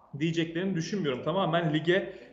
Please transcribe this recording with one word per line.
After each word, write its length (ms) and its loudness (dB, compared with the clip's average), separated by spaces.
diyeceklerini 560 0
düşünmüyorum. 480 -2
Tamamen 500 2
lige, 400 2